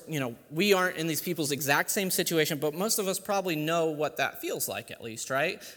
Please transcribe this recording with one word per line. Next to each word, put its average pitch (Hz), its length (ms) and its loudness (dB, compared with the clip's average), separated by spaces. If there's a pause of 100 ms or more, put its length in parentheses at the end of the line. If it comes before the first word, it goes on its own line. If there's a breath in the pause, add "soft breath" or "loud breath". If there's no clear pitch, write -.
you 151 120 -4
know, 120 160 -4 (160)
we 165 220 4
aren't 180 240 2
in 160 100 -2
these 151 140 0
people's 156 300 -2
exact 143 380 2
same 190 220 0
situation, 160 480 2
but 151 160 0
most 214 240 0
of 190 80 0
us 190 120 0
probably 190 360 0
know 160 320 2
what 147 300 -2
that - 220 0
feels 180 300 -4
like, 104 220 -6
at - 120 -14
least, 113 280 -8
right? 160 280 0 (180 loud breath)